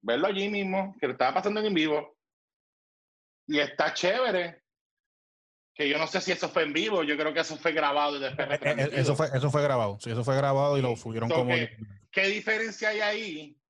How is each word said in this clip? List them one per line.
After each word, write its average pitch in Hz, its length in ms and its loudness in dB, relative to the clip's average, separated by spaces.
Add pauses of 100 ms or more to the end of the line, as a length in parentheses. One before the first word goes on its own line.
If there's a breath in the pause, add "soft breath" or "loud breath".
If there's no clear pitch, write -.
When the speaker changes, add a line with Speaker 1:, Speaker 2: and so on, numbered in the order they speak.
Speaker 1:
Verlo 123 260 0
allí 202 220 0
mismo, 196 500 -2
que 143 80 -2
lo 123 60 -2
estaba 131 220 2
pasando 202 260 0
en 214 120 0
vivo. 156 440 0 (1300)
Y 147 120 2
está 151 340 0
chévere. 185 680 0 (1080)
Que 147 140 -2
yo 147 100 2
no 156 100 0
sé 185 120 -2
si 180 140 -2
eso 165 160 -4
fue 165 140 2
en 151 100 -4
vivo, 185 300 0
yo 147 140 0
creo 151 160 0
que 156 60 0
eso 160 160 -2
fue 165 160 0
grabado 147 460 2
y - 20 -6
después 135 280 -4
Speaker 2:
Eh, - 40 -2
eh, 143 60 0
Speaker 1:
retransmitido. 143 440 0
Speaker 2:
eso 135 140 4
fue, 156 180 0
eso 135 160 2
fue 143 140 2
grabado, 117 380 2
sí, 117 100 -8
eso 113 140 -2
fue 131 100 2
grabado 139 420 2
y 135 40 2
lo 127 80 2
Speaker 1:
Sí. 113 80 0
Speaker 2:
subieron 113 320 -4
Speaker 1:
So 127 60 2
Speaker 2:
como 123 200 2
Speaker 1:
que, 117 220 -2 (340)
¿qué 190 160 2
diferencia 214 600 -2
hay 214 100 -2
ahí 208 580 -4 (120)